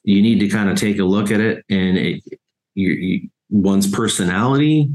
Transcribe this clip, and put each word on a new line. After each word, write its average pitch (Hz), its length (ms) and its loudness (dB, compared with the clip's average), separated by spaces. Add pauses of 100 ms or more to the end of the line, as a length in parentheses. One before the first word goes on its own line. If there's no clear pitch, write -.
you 101 180 2
need 110 200 4
to 101 80 0
kind 104 200 -2
of 95 80 -2
take 104 220 -2
a 98 60 0
look 101 260 0
at 107 100 0
it 110 280 -2
and 92 280 0
it, 85 280 -4 (500)
you, 95 160 -2
you, - 380 -4 (240)
one's 98 380 2
personality, 127 1040 0